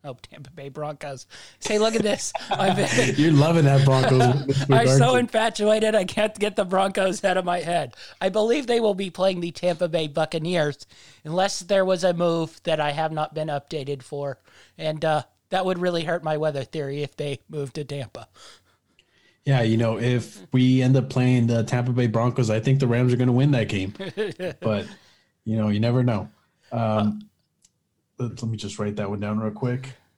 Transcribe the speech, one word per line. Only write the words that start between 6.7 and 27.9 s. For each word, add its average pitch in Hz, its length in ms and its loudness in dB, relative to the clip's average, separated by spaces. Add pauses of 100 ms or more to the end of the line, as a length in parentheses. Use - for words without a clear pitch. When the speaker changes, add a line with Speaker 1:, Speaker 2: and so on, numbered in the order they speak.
Speaker 1:
out 185 140 2
of 180 80 -2
my 175 160 -2
head. 151 340 -4 (240)
I 190 80 -2
believe 220 400 0
they 233 140 2
will 208 140 2
be 190 140 -6
playing 185 300 0
the 175 120 -6
Tampa 175 360 -2
Bay 160 220 -2
Buccaneers, 156 760 -2 (380)
unless 185 380 -2
there 190 240 2
was 185 180 0
a 180 100 2
move 165 500 -2
that 160 180 -2
I 147 100 0
have 156 220 -4
not 151 200 -4
been 156 140 -6
updated 143 560 -6
for. 143 360 -8 (380)
And, 156 280 -4
uh, 156 180 0 (280)
that 185 140 0
would 185 120 -2
really 175 260 -2
hurt 165 200 -4
my 156 120 -2
weather 147 300 -4
theory 143 380 -8
if - 120 -12
they 143 320 -8
moved 143 280 -10
to 151 100 -8
Tampa. 139 420 -12 (1160)
Speaker 2:
Yeah, 135 160 2
you 113 160 2
know, 113 220 0
if 120 420 -2 (100)
we 127 300 4
end 131 160 4
up 110 120 0
playing 127 380 2
the 117 160 0
Tampa 123 300 -2
Bay 123 140 0
Broncos, 117 420 0
I 110 100 2
think 135 220 2
the 127 60 2
Rams 123 260 2
are 120 40 0
gonna 123 140 2
win 135 200 4
that 117 180 0
game. 98 280 -4
Speaker 1:
<laughs> 185 640 -8
Speaker 2:
But, 104 260 -2 (600)
you 110 120 -2
know, 107 120 0
you 104 100 0
never 120 240 2
know. 107 240 -2 (440)
Um, 107 580 -2 (880)